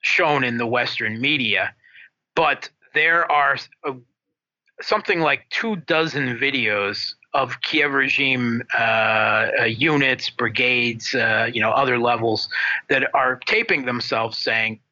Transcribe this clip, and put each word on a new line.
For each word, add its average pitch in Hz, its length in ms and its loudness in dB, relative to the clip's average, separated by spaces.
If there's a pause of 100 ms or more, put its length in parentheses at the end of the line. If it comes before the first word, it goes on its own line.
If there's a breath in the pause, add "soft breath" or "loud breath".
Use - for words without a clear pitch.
shown 147 420 0
in 120 140 -2
the 120 100 -2
Western 117 540 -2
media. 117 520 0 (640 loud breath)
But 143 340 0 (240)
there 165 380 2
are 143 220 4
s-, - 160 -6 (160)
uh, 139 80 -4 (880)
something 202 400 0
like 143 280 0
two 220 280 -2
dozen 151 600 0
videos 107 760 0 (200)
of 131 280 -2
Kiev 147 320 0
regime, 131 720 0 (140)
uh, 110 680 2 (140)
uh, - 20 2
units, 131 680 0
brigades, 120 840 -2
uh, 113 380 2
you 117 80 -2
know, 110 100 2
other 127 260 2
levels 117 520 0 (400 loud breath)
that 135 240 0
are 127 320 2
taping 214 400 0
themselves 117 520 -2
saying 110 440 -2 (100)